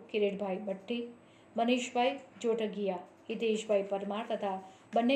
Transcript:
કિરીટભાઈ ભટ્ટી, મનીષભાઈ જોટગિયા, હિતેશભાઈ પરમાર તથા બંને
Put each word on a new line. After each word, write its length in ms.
કિરીટભાઈ 560
ભટ્ટી, 340
મનીષભાઈ 600
જોટગિયા, 580
હિતેશભાઈ 600
પરમાર 400
તથા 260
બંને 200